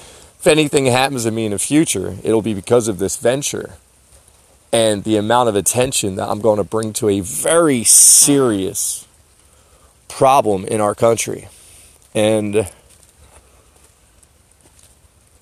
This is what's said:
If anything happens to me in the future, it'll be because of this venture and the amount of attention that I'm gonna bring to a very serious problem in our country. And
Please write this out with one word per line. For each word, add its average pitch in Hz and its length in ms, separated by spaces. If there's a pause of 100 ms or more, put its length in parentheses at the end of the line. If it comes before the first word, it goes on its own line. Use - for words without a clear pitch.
(440)
If - 40
anything 151 360
happens 127 400
to 113 60
me 113 160
in 101 60
the 98 60
future, 98 640
it'll 110 200
be 110 100
because 110 340
of 101 120
this 95 180
venture 117 640 (920)
and 110 320
the 107 140
amount 117 320
of 101 80
attention 110 600
that 101 120
I'm 104 140
gonna 104 200
bring 110 300
to 107 160
a 101 120
very 151 640
serious - 1300 (960)
problem 110 600
in 110 160
our 104 120
country. 117 540 (680)
And 107 560 (2750)